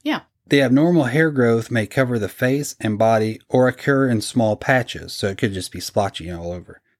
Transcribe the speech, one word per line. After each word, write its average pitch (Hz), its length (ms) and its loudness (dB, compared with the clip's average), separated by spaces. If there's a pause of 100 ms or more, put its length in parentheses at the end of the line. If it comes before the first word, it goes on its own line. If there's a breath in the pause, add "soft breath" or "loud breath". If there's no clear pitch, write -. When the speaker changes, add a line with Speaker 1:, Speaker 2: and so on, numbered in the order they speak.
Speaker 1:
Yeah. 277 180 -4 (280)
Speaker 2:
The 143 120 4
abnormal 143 440 4
hair 151 260 2
growth 117 400 2
may 113 160 -2
cover 123 320 0
the 101 100 -2
face 135 500 -2
and 107 200 -4
body 110 500 2
or 127 180 4
occur 135 440 0
in 110 100 0
small 107 360 0
patches, - 580 -4
so - 140 -4
it 95 100 -6
could 104 160 -2
just 92 180 -10
be 90 80 -12
splotchy 95 500 -4
all 85 220 -10
over. - 300 -16 (180)